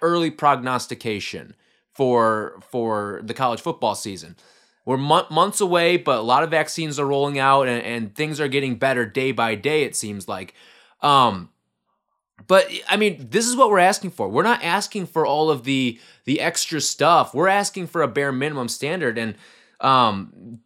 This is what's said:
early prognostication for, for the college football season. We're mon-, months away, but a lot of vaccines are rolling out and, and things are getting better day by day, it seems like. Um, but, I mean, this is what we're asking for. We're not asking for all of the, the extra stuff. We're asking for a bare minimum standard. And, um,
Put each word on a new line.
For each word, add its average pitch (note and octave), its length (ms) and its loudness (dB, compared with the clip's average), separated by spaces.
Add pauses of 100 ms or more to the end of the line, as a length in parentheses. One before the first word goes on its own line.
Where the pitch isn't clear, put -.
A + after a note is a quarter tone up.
early E3+ 300 0
prognostication B2 1200 -2 (400)
for, A2+ 640 2 (120)
for G#2+ 520 -4
the A2 120 -10
college A#2+ 260 -2
football A#2+ 320 -4
season. F2 420 -12 (480)
We're C3 140 -2
mon-, D3 320 2
months F3+ 320 0
away, F3 360 2
but C3+ 200 0
a A2 60 -2
lot B2 180 4
of D#3+ 80 -2
vaccines D#3 500 -4
are C#3+ 60 -2
rolling C#3+ 320 0
out C3+ 300 4
and, A#2+ 160 -2
and A2+ 320 -8
things D3+ 240 -4
are D3 80 -2
getting C3 300 -2
better C3 280 0
day C3 260 -2
by A#2 220 -2
day, D3 300 0
it - 120 -4
seems G2+ 320 -8
like. F#2+ 280 -10 (460)
Um, B2 480 4 (1000)
but, F#3+ 240 4 (180)
I G3 80 2
mean, E3+ 320 0
this G#3+ 160 0
is B3 100 -2
what B3 140 6
we're G#3 80 4
asking F#3 340 4
for. G#2 160 -6
We're A2 140 0
not A3+ 220 0
asking F#3+ 420 -4
for D#3 220 0
all D#3 240 2
of C3 120 -4
the, C3 360 0 (260)
the - 160 0
extra D#3+ 400 -4
stuff. D3+ 540 2
We're F3 140 2
asking G3 360 -2
for D#3+ 160 -4
a C#3+ 60 2
bare C#3 240 -2
minimum C3+ 360 -4
standard. C3+ 520 -4
And, A2 160 -6 (440)
um, A2+ 880 0